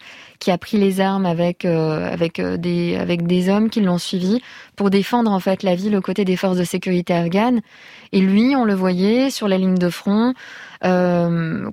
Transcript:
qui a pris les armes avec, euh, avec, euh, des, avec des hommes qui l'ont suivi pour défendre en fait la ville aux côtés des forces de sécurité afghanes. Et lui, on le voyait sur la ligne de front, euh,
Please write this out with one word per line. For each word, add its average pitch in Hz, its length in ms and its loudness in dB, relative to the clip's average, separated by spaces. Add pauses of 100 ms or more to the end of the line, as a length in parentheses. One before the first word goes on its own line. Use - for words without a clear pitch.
(400)
qui - 100 -2
a 175 80 2
pris - 200 -4
les 196 220 2
armes 190 280 0
avec, 175 360 -2
euh, 165 480 -2
avec, 170 280 -4
euh, 180 180 -4
des, 175 380 -2
avec 175 320 -2
des 180 220 2
hommes 214 200 2
qui 226 120 -2
l'ont 180 180 2
suivi 190 420 -2 (340)
pour 202 140 0
défendre 208 420 2
en 190 80 2
fait 190 220 -2
la 185 140 2
ville 208 200 -2
aux 190 60 0
côtés 190 240 -2
des 185 120 0
forces 185 200 0
de 180 60 0
sécurité 180 500 -2
afghanes. 196 480 0 (520)
Et 196 60 4
lui, 208 360 4
on 254 100 2
le 208 80 2
voyait 190 560 2
sur 220 180 -4
la 190 120 2
ligne 185 180 2
de 175 120 2
front, 220 440 0 (520)
euh, 175 880 0